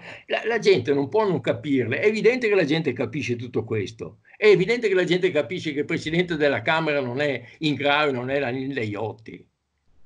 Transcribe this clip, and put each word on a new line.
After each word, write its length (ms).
la, 180
la 140
gente 340
non 160
può 180
non 140
capirle. 580
È 60
evidente 420
che 60
la 100
gente 300
capisce 420
tutto 280
questo. 560
È 80
evidente 420
che 60
la 120
gente 260
capisce 420
che 60
il 60
presidente 500
della 260
Camera 400
non 180
è 240
Ingrao, 520
non 180
è 80
la 120
Nilde 340
Iotti. 680